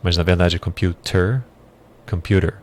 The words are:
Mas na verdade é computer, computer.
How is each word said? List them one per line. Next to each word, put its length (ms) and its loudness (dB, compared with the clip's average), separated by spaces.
Mas 140 0
na 60 0
verdade 340 2
é 20 -2
computer, 840 -2
computer. 540 0